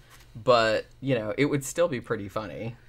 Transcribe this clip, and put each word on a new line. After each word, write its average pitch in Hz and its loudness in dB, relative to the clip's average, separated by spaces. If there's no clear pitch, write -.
But, 113 4
you 131 0
know, 107 -4
it 139 4
would 139 -2
still 170 0
be 123 -4
pretty 101 -6
funny. 104 -8